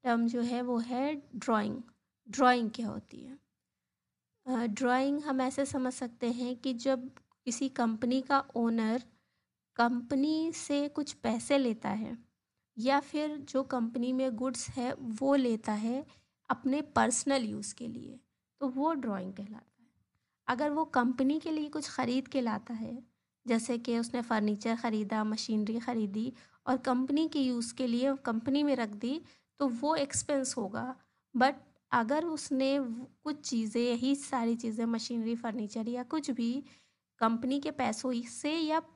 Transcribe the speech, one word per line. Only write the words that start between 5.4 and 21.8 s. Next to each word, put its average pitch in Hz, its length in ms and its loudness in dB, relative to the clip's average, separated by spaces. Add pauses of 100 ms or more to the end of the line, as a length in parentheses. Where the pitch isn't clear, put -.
ऐसे 262 240 0
समझ 254 280 -2
सकते 240 380 -4
हैं 247 240 -4
कि 254 180 -4
जब 254 380 0 (340)
किसी 254 240 -2
कंपनी 240 520 0
का 277 240 2 (100)
ओनर 226 480 2 (720)
कंपनी 277 760 2
से 285 380 0
कुछ 285 240 -4
पैसे 233 440 0
लेता 226 320 0
है 214 280 -4 (600)
या 262 220 4
फिर 302 380 -4
जो 269 260 -2
कंपनी 247 500 -2
में 262 220 0
गुड्स 254 340 -4
है 254 240 -4
वो 269 420 0
लेता 226 380 2
है 233 320 -2 (440)
अपने 262 320 0
पर्सनल 247 640 2
यूज़ 208 320 -6
के 240 120 -10
लिए, 233 320 -12 (400)
तो 277 80 -2
वो 269 260 2
ड्राइंग 196 400 -4
कहलाता 202 480 -14
है। - 60 -20 (600)
अगर 262 220 2
वो 302 160 0
कंपनी 262 540 4
के 320 120 -4
लिए 302 180 -2
कुछ 294 200 -6